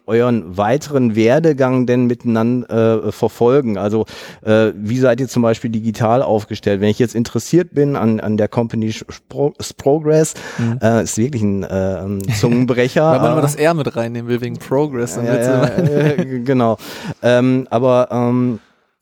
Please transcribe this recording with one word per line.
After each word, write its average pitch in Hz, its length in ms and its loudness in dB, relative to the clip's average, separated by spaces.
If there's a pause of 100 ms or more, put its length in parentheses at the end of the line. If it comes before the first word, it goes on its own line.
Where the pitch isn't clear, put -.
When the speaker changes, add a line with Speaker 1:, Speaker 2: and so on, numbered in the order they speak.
Speaker 1:
euren 110 500 0
weiteren 123 600 0
Werdegang 131 680 2
denn 123 200 2
miteinander, 113 1000 0
äh, 104 60 -2
verfolgen? 120 640 0
Also, 104 260 0 (380)
äh, 110 340 4
wie 107 220 -4
seid 127 200 4
ihr 135 80 -2
zum 120 160 0
Beispiel 113 280 0
digital 113 520 0
aufgestellt? 101 600 -2
Wenn 104 80 4
ich - 100 -2
jetzt 120 140 0
interessiert 120 600 -2
bin 143 220 0
an, 110 240 0
an 107 160 -2
der 104 120 2
Company 117 440 -4
Spro-, - 680 -6
Sprogress, 156 760 0 (240)
Speaker 2:
Mhm. 117 220 -2
Speaker 1:
äh, 113 220 2
ist 80 160 -6
wirklich 110 240 -2
ein, 98 220 0
äh, - 20 -6 (380)
ein 98 160 -6 (180)
Zungenbrecher. 123 640 2
Speaker 2:
<laughs> 156 80 4
Weil 160 100 2
man - 120 2
immer 156 60 0
Speaker 1:
Äh, 156 40 2
Speaker 2:
das 147 140 -2
R 160 180 2
mit 143 220 -4
reinnehmen 117 340 -6
will 120 120 0
wegen 120 160 -8
Progress. 131 580 -4
Dann 120 100 -4
Speaker 1:
Ja, 117 60 0
Speaker 2:
wird's 120 160 0
Speaker 1:
ja, 131 160 2
Speaker 2:
immer 147 540 2
<laughs> - 0 -
Speaker 1:
äh, 131 220 -4
genau. 120 360 2 (460)
Ähm, 127 480 4
aber, 123 260 2 (140)
ähm, 123 480 0 (440)